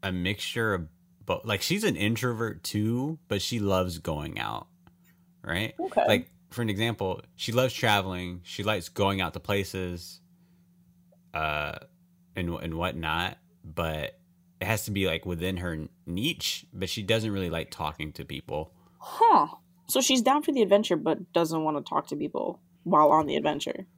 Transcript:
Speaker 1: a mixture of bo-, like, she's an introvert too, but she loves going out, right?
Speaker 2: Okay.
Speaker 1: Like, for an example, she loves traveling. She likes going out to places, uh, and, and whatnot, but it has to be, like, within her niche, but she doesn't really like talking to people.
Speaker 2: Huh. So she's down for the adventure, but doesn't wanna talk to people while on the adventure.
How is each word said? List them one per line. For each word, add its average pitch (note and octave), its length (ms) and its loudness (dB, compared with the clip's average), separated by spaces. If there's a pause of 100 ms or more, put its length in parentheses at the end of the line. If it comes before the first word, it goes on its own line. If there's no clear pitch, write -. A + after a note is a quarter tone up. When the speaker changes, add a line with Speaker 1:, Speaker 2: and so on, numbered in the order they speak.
Speaker 1:
a G2 100 -2
mixture G2 600 -2
of E2 140 -4 (360)
bo-, - 200 0
like, G#2 180 0
she's G#3 220 0
an C#3+ 120 2
introvert A2+ 680 0
too, B2 540 0 (100)
but G2+ 120 0
she A#2 200 -4
loves F#2 380 2
going D2+ 400 -6
out, A1+ 280 -6 (760)
right? G2 360 -2
Speaker 2:
Okay. - 280 2
Speaker 1:
Like, - 240 2 (200)
for A#2+ 120 -4
an A2+ 80 0
example, G2+ 520 -2 (140)
she - 160 -6
loves B2 200 2
traveling. F#2 720 0
She - 180 -8
likes G2 260 -2
going G2 320 2
out F2+ 140 -2
to E2+ 60 -8
places, F#2 800 -4 (1120)
uh, D2+ 460 -2 (580)
and, F2 140 -2
and E2 240 -6
whatnot, E2 640 -2 (260)
but D#2 540 -4 (420)
it F#2 60 -4
has G#2+ 200 -2
to G#2+ 40 -6
be, G2 160 0
like, E2 180 -2
within F2+ 340 -4
her E2 280 -6 (200)
niche, G2+ 680 -4
but F#2 160 -6
she A2 140 -6
doesn't A2 300 2
really F#2+ 180 -2
like E2 200 -4
talking D#2 420 -6
to - 120 -12
people. - 480 -8 (260)
Speaker 2:
Huh. F4+ 500 6 (400)
So C4 120 2
she's C4 220 4
down C#4 200 4
for D4+ 100 0
the C4 100 4
adventure, G3+ 340 4
but D#3+ 360 -2
doesn't E3 320 2
wanna D3+ 180 -2
talk - 260 -2
to D3 80 -6
people - 440 -6 (240)
while D3+ 260 8
on D#3 160 6
the D3 100 0
adventure. D3+ 500 -2 (120)